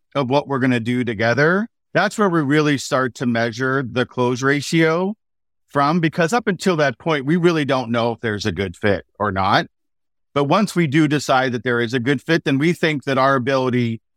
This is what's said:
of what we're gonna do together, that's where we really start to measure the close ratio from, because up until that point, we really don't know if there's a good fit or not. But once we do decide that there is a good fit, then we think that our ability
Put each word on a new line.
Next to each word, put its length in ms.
of 140
what 180
we're 120
gonna 200
do 240
together, 640
that's 240
where 120
we 120
really 380
start 360
to 120
measure 560
the 220
close 360
ratio 760
from, 320
because 340
up 140
until 300
that 200
point, 280
we 100
really 300
don't 260
know 220
if 60
there's 280
a 40
good 240
fit 300
or 120
not. 360
But 120
once 300
we 120
do 200
decide 440
that 120
there 160
is 140
a 60
good 220
fit, 240
then 120
we 160
think 300
that 160
our 160
ability 640